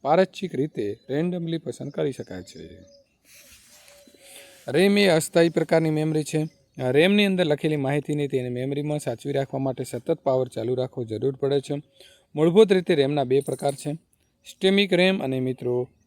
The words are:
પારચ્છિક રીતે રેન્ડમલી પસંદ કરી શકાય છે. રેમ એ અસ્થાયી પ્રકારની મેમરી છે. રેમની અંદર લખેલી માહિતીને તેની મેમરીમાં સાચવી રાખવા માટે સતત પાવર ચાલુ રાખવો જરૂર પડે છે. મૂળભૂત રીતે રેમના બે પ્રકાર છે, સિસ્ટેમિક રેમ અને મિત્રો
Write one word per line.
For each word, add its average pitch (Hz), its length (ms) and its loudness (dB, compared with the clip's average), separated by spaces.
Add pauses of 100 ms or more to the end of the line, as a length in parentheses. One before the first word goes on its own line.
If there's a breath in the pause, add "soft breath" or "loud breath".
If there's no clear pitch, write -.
પારચ્છિક 180 520 0
રીતે 127 420 -4 (120)
રેન્ડમલી 165 500 -4
પસંદ 139 320 -10
કરી 147 220 -4
શકાય 92 300 -12
છે. - 260 -18 (2000 loud breath)
રેમ 190 300 4
એ 202 80 4
અસ્થાયી 170 420 4
પ્રકારની 160 420 2
મેમરી 156 340 0
છે. 156 240 -2 (420)
રેમની 190 340 4
અંદર 185 200 2
લખેલી 151 320 0
માહિતીને 143 520 -2
તેની 131 200 -4
મેમરીમાં 143 500 -4
સાચવી 139 340 -8
રાખવા 135 280 -4
માટે 135 240 -4
સતત - 340 -4
પાવર 131 300 0
ચાલુ 117 260 -6
રાખવો 127 300 -6
જરૂર 113 320 -4
પડે 139 240 -2
છે. 147 220 -6 (520 soft breath)
મૂળભૂત 170 380 6
રીતે 185 220 2
રેમના 143 300 2
બે 131 160 2
પ્રકાર 139 340 -4
છે, 147 180 -8 (520)
સિસ્ટેમિક 196 480 0
રેમ 185 300 4
અને 131 180 -2
મિત્રો 127 500 -4 (160)